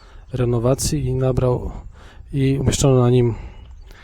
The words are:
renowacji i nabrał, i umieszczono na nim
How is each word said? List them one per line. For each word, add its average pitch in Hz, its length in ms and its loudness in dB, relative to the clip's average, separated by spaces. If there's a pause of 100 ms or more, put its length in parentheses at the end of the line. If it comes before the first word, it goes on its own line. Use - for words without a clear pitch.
(340)
renowacji 123 720 0
i 127 100 -4
nabrał, 127 560 -2 (600)
i 135 260 0
umieszczono 131 420 4
na 120 80 4
nim 120 260 2 (680)